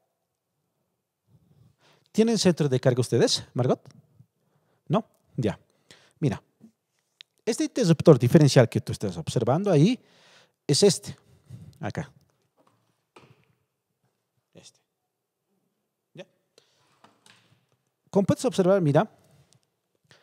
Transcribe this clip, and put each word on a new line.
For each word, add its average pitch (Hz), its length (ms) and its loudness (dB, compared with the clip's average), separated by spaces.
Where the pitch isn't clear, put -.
¿Tienen 226 260 0
centro 170 300 0
de 127 120 -2
carga 123 200 0
ustedes, 127 520 -2
Margot? 131 300 -4
¿No? 208 180 -4
Ya. 107 220 -6
Mira, 120 240 -6
este 247 200 -6
interruptor 170 540 4
diferencial 131 520 4
que - 100 -4
tú - 120 -12
estás 92 260 -8
observando 131 520 -4
ahí 175 300 2
es - 160 0
este, - 320 0
acá. - 320 -12
Este. - 260 -20
¿Ya? - 120 -20
Como 190 180 0
puedes 285 200 -2
observar, 190 340 0
mira, 151 300 2